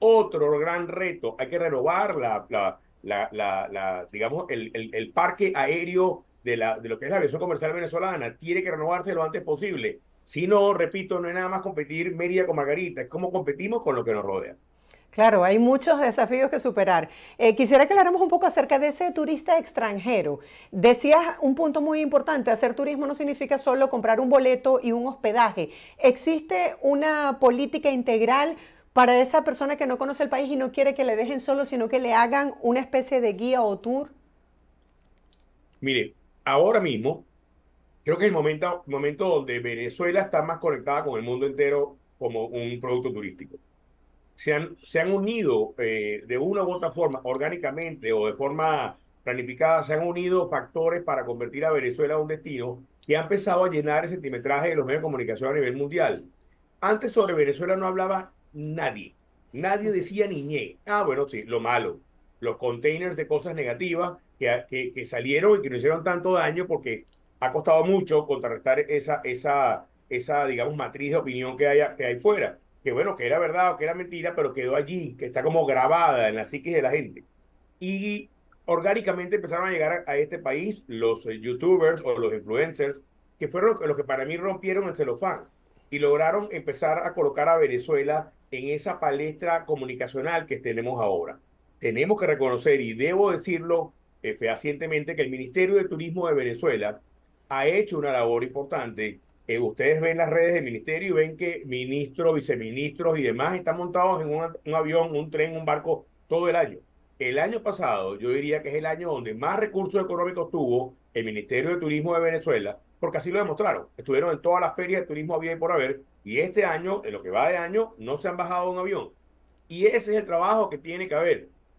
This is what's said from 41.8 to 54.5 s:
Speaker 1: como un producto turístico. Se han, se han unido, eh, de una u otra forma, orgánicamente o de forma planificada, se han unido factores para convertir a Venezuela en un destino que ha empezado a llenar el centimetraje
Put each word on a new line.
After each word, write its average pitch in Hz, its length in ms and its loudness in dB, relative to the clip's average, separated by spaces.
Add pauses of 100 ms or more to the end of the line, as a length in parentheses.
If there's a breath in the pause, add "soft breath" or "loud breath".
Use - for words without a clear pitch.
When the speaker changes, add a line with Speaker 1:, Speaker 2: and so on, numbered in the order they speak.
Speaker 1:
como 113 280 -4
un 120 340 -8
producto 123 320 -2
turístico. 101 440 -12 (800)
Se - 180 -2
han, 151 300 -4
se - 180 -4
han 185 120 0
unido, 196 680 0
eh, 107 480 -4
de 123 120 -2
una 190 240 0
u 180 100 -2
otra 175 180 -4
forma, 147 320 0
orgánicamente 143 880 -4
o 107 140 2
de 104 80 0
forma 143 640 -2 (240)
planificada, 127 600 0
se 143 120 -2
han 165 120 0
unido 180 420 0
factores 165 540 -2
para 135 220 -2
convertir 120 400 -6
a 160 60 2
Venezuela 143 440 0
en 156 60 0
un 151 80 -2
destino 127 540 -8 (240)
que 151 100 4
ha 160 60 0
empezado 185 420 2
a 180 60 2
llenar 151 340 0
el 170 60 -6
centimetraje 139 600 -2